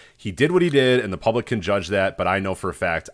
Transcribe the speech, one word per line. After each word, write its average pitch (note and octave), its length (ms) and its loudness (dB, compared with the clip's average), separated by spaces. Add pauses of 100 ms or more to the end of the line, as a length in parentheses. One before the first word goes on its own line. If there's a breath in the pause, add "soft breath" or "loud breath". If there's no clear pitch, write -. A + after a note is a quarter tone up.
(160 soft breath)
He G#2 160 -10
did C#3 180 2
what F3+ 120 4
he F3 60 4
did, B2+ 300 4
and G#2+ 140 -2
the F2+ 40 -4
public A2+ 300 -2
can A2 160 -2
judge F#2+ 260 -2
that, F#2+ 300 0
but F2+ 80 -2
I F#2 140 0
know F#2+ 160 -4
for - 120 -6
a E2+ 60 -4
fact E2 400 -4